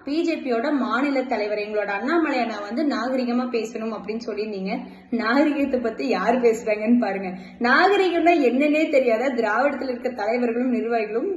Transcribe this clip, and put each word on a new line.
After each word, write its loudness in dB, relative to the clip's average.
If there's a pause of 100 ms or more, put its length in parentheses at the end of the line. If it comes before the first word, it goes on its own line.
பி -2
ஜே 0
பியோட -2
மாநில 0
தலைவர் -2
எங்களோட -2
அண்ணாமலை 0
அண்ணா -2
வந்து -4
நாகரிகமா 0
பேசணும் -4
அப்படின்னு -6
சொல்லியிருந்தீங்க. -6 (360)
நாகரிகத்தை 0
பத்தி -4
யார் 0
பேசுறாங்கன்னு 2
பாருங்க. -2 (280)
நாகரிகம்னா 4
என்னன்னே 2
தெரியாத 2
திராவிடத்துல 0
இருக்க -4
தலைவர்களும் 0
நிர்வாகிகளும் -2